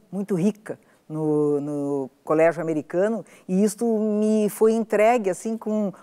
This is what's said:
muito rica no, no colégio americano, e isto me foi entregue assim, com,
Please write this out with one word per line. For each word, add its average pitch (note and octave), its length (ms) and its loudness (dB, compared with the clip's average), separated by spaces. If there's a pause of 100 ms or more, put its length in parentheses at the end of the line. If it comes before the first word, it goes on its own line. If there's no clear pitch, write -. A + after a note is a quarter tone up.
(120)
muito G3 240 -4
rica G3 440 -2 (300)
no, D3+ 500 0
no C#3+ 500 -4 (140)
colégio D#3+ 380 2
americano, E3+ 640 -2 (220)
e F#3 160 2
isto G#3+ 220 0
me G#3+ 640 0
foi A3 240 2
entregue A3 560 2
assim, A3 280 -6
com, G#3+ 340 -2 (120)